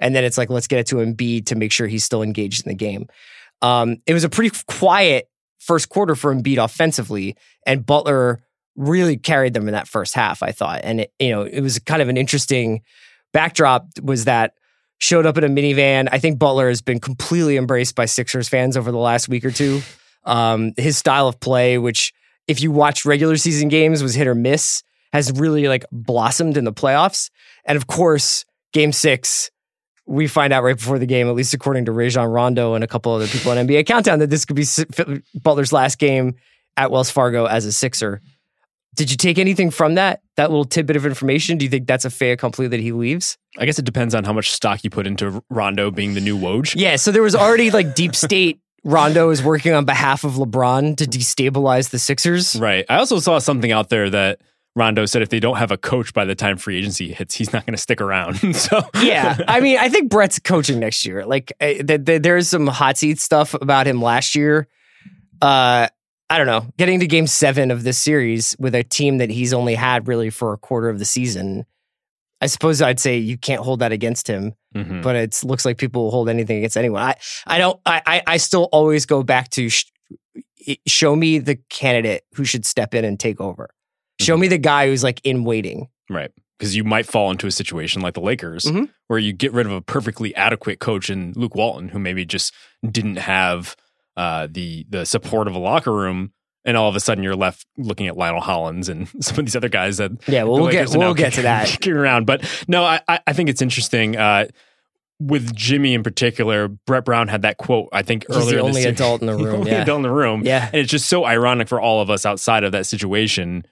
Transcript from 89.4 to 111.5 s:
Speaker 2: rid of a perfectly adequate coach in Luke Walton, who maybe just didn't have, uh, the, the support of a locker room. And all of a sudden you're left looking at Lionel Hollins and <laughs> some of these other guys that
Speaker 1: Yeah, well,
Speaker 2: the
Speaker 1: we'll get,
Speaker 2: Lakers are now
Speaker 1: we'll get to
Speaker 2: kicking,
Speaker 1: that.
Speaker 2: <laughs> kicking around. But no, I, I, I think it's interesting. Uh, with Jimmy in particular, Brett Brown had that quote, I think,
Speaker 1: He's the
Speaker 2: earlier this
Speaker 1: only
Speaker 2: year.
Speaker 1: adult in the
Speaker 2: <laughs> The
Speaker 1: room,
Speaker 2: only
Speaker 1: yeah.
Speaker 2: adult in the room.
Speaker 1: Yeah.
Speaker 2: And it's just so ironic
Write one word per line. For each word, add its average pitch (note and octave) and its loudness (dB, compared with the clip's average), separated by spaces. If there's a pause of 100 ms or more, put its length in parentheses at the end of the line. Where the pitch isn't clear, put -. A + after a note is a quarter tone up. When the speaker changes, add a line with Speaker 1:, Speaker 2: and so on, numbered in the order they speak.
Speaker 2:
rid A#2+ 2
of G2+ -6
a F#2 -6
perfectly A2 -6
adequate G2+ -2
coach G2+ -4
in F#2 -6
Luke A#2 -6
Walton, G2+ -4
who G2 -10
maybe F#2 -6
just - -6 (340)
didn't G#2+ -4
have, F2+ -2 (420)
uh, D#2+ -4
the, E2 -10
the F#2 -6
support A2 -2
of F#2 -6
a F#2 -6
locker A#2 -2
room. F#2+ -4 (340)
And A#2+ 0
all A2 4
of G2 0
a G2 -4
sudden G2 -2
you're F#2+ -4
left F#2 -4 (140)
looking G#2 -6
at E2 -10
Lionel E2+ -2
Hollins E2+ -6
and E2+ -10
<laughs> C4+ -14
some - -6
of D3+ -2
these G#2 -6
other A#2 -4
guys G2 -4
that G2+ -4 (160)
Speaker 1:
Yeah, C3 0
well, A#2 0
Speaker 2:
the D3 4
Speaker 1:
we'll E3+ 2
get, F3+ 2
Speaker 2:
Lakers C3 -2
are - 2
now F3 2
Speaker 1:
we'll F3 0
get D#3 0
to B2+ 0
Speaker 2:
kicking, B2 -2
Speaker 1:
that. G#2+ 2
Speaker 2:
<laughs> - -
kicking - -4
around. C3 2
But - -2
no, F3 2
I, D#3+ 2
I, E3+ 0
I D#3+ 2
think E3 0
it's C3+ -2
interesting. A2+ -2
Uh, G#2 2 (720)
with C#3 -2
Jimmy B2+ 2
in A2+ 0
particular, G#2+ 0
Brett B2 -2
Brown A#2 2
had G2+ -4
that G#2 0
quote, A2+ -2
I G2 0
think, A2 -4
Speaker 1:
He's - -2
the B2 4
Speaker 2:
earlier A#2 2
this B2+ 2
Speaker 1:
only C3+ 0
Speaker 2:
year. A#2+ 2
Speaker 1:
adult A#2+ 0
in A2+ -2
the A2 -2
Speaker 2:
<laughs> - -
The G#2+ 0
Speaker 1:
room, G#2+ -2
Speaker 2:
only G#2 -2
Speaker 1:
yeah. A2 0
Speaker 2:
adult D3 0
in C#3+ -2
the B2+ -2
room. A#2 0
Speaker 1:
Yeah. B2+ 0
Speaker 2:
And D#3 0
it's C3 -2
just C#3+ -2
so - 2
ironic A#2 2